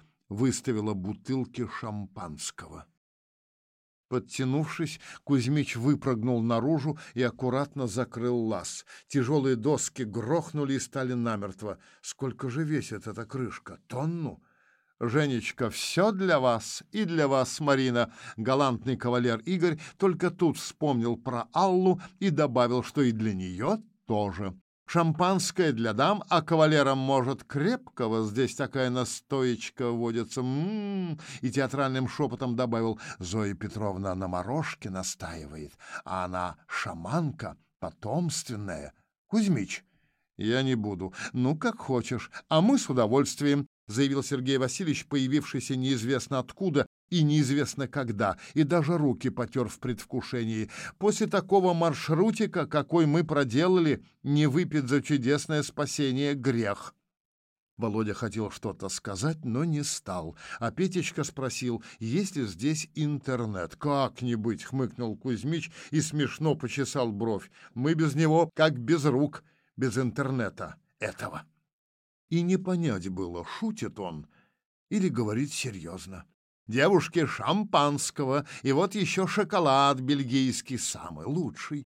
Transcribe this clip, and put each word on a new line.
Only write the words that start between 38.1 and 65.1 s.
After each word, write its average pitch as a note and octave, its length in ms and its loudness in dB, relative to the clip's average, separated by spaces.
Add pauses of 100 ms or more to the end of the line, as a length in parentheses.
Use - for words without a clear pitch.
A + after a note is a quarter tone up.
Кузьмич?" F#3+ 580 0 (520)
"Я A2+ 260 0
не C3 120 2
буду. G2 400 -4 (180)
Ну, B2+ 240 2
как A#3 220 -2
хочешь. B2 520 -4 (180)
А D#3 120 4
мы A#3+ 180 6
с - 120 -4
удовольствием", C#3+ 760 2 (200)
заявил C3+ 360 0
Сергей C3 360 0
Васильевич, C3+ 480 -2
появившийся C#3 680 0
неизвестно C3 640 0
откуда C#3+ 480 0 (240)
и F3 120 4
неизвестно C#3+ 640 4
когда, A2 520 0 (160)
и D#3 100 4
даже E3 320 2
руки C#3+ 320 2
потер A#2+ 400 -2
в - 100 -12
предвкушении. A2+ 920 -4 (280)
"После G#3 280 2
такого F#3 480 4
маршрутика, E3+ 920 2
какой D#3 400 4
мы D#3+ 180 4
проделали, D3+ 800 4 (180)
не D3 240 4
выпить D3 420 2
за C#3 140 4
чудесное D3 600 0
спасение C#3 720 -2
грех". A#2 600 -2 (800)
Володя G#2+ 380 -2
хотел G#2+ 360 -4
что-то - 380 -8
сказать, C#3 560 -4
но B2+ 200 -2
не D3+ 180 0
стал. F2+ 540 -8 (240)
А A2+ 100 -2
Петечка F3 540 -2
спросил, B2 580 -4 (160)
есть C3+ 380 -2
ли C3 100 -2
здесь C3+ 480 -4
интернет. B2 800 -4
"Как C#3 460 0
не A#2+ 140 0
быть", G#2+ 280 -2
хмыкнул A#2+ 520 -4